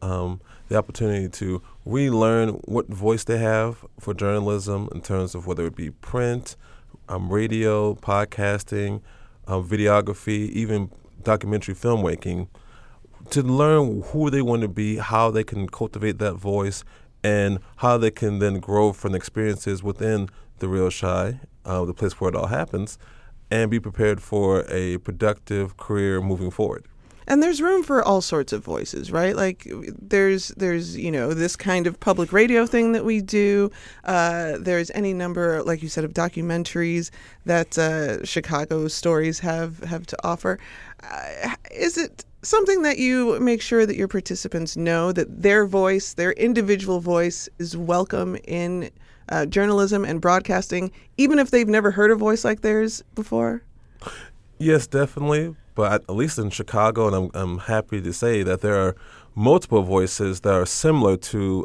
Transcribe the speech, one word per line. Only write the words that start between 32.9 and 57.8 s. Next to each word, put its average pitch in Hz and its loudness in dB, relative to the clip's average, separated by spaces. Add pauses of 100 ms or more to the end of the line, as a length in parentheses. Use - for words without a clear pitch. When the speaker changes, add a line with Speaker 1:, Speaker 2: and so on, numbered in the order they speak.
Speaker 2:
that 226 0
we 220 0
do. 202 2 (340)
Uh, 170 0
there's 175 0
any 196 -2
number, 175 0
like 160 -2
you 160 -8
said, 156 -4
of 156 -6
documentaries 170 -2 (340)
that, 170 0
uh, 156 0
Chicago 156 -2
stories 160 0
have, 165 -4
have 170 -8
to - -10 (100)
offer. 185 -2 (460)
Uh, 73 -10 (180)
is 339 -2
it - -6 (180)
something 392 4
that 294 2
you 254 2
make 240 2
sure 226 4
that 208 0
your 190 0
participants 180 -4
know 165 0
that 175 -2
their 202 6
voice, 190 2
their 175 0
individual 202 2
voice, 175 0 (100)
is 170 -8
welcome 180 -2
in, 175 -6 (380)
uh, 160 0
journalism 202 2
and 165 -4
broadcasting, 185 0 (260)
even 277 6
if 269 4
they've 240 4
never 208 4
heard 208 4
a 220 6
voice 214 0
like 214 0
theirs 214 -2 (100)
before? 233 -4 (960)
Speaker 1:
Yes, 156 4
definitely. 147 0 (220)
But 104 2
at, 104 2
at 95 -4
least 151 0
in 104 -2
Chicago, 110 0
and 101 2
I'm, 92 0
I'm 90 -4
happy 107 -2